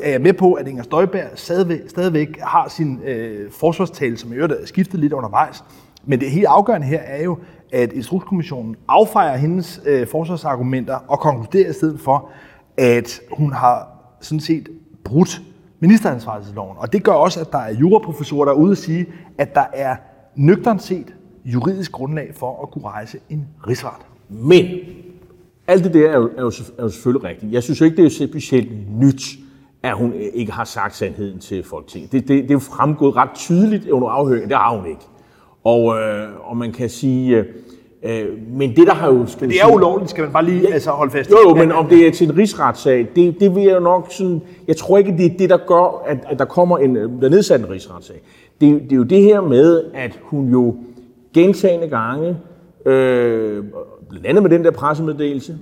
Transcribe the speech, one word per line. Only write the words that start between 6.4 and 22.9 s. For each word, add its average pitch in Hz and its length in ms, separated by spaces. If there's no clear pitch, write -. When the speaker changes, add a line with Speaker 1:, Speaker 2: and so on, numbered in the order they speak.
Speaker 1:
afgørende 185 420
her 151 120
er 139 240
jo, 175 140
at 123 220
Instrukskommissionen 131 840
affejer 170 500
hendes, 170 480
øh, 131 220
forsvarsargumenter 135 880
og 143 120
konkluderer 156 500
i 151 40
stedet 151 260
for, 139 300
at 120 440
hun 147 220
har 123 340
sådan 156 180
set 160 300
brudt 156 380
ministeransvarlighedsloven. 113 1000
Og 117 140
det 214 100
gør - 80
også, 165 280
at 160 120
der 147 60
er 110 160
juraprofessorer, 147 720
der 143 60
er 135 40
ude 165 160
at 185 60
sige, 170 280
at - 180
der 139 180
er 135 220
nøgternt 185 480
set 180 300
juridisk 151 460
grundlag 139 420
for 123 300
at - 80
kunne 143 140
rejse 107 320